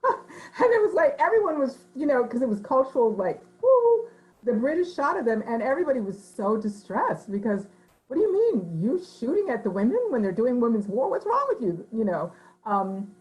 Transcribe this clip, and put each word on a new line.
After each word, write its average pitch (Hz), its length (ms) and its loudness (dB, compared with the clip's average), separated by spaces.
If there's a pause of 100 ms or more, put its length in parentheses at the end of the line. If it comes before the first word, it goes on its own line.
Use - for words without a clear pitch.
<laughs> 523 60 2 (500)
And 480 140 4
it 453 80 4
was 427 120 2
like, 571 260 2
everyone 359 400 2
was, 262 260 -4 (100)
you 285 100 -4
know, 262 200 2
cause 240 160 -4
it 262 80 0
was 208 100 -2
cultural, 262 540 2
like, 185 280 -4 (200)
woo, 262 460 4 (360)
the 233 100 0
British 311 420 0
shot 339 220 0
at 320 80 -4
them, 220 200 0
and 233 160 -4
everybody 269 380 0
was 196 220 -6
so 214 360 -2
distressed 214 720 -4
because, 202 360 -4 (400)
What 262 80 -10
do 320 60 2
you 415 120 2
mean? 240 480 0
You 254 180 0 (200)
shooting 370 300 -2
at 226 140 -4
the 208 60 -2
women 208 300 0 (100)
when 262 120 0
they're 196 100 0
doing 240 280 0
women's 226 280 0
war? 240 220 -2
What's - 160 -4
wrong 494 240 0
with 427 120 -2
you? 175 300 -4
You 226 140 -2
know, 170 260 -4 (340)
um 196 560 -4